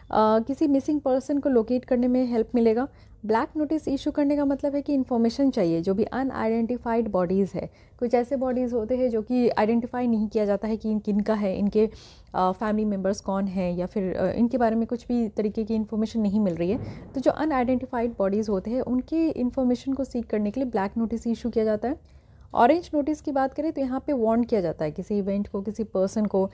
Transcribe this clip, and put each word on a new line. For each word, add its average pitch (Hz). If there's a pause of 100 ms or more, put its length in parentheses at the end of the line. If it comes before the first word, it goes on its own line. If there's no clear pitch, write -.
(120)
किसी 226
मिसिंग 285
पर्सन 269
को 277
लोकेट 247
करने 247
में 254
हेल्प 233
मिलेगा। 233 (380)
ब्लैक 226
नोटिस 302
इशू 277
करने 285
का 285
मतलब 277
है 285
कि 285
इन्फॉर्मेशन 254
चाहिए, 165
जो 190
भी 208
अनआइडेंटिफाइड 233
बॉडीज़ 185
है, 165 (280)
कुछ 240
ऐसे 240
बॉडीज़ 254
होते 233
हैं 254
जो 220
कि 247
आइडेंटिफाई 233
नहीं 220
किया 214
जाता 202
है 220
कि 214
इन-, 214
किन 208
का 214
है, 202
इनके, 208 (440)
अ, 185
फैमिली 214
मेंबर्स 196
कौन 196
हैं 180
या 175
फिर, 185
अ, 185
इनके 233
बारे 220
में 226
कुछ 240
भी 240
तरीके 214
की 226
इन्फॉर्मेशन 220
नहीं 208
मिल 185
रही 170
है। 240 (340)
तो 277
जो 277
अनआइडेंटिफाइड 254
बॉडीज़ 208
होते 196
हैं 254
उनकी 254
इन्फॉर्मेशन 247
को 269
सीक 233
करने 208
के 233
लिए 269
ब्लैक 196
नोटिस 226
इशू 226
किया 220
जाता 220
है। 302 (580)
ऑरेंज 302
नोटिस 294
की 302
बात 269
करें 302
तो 294
यहाँ 262
पे 302
वार्न 233
किया 226
जाता 160
है 151
किसी 185
इवेंट 202
को, 202
किसी 214
पर्सन 226
को 190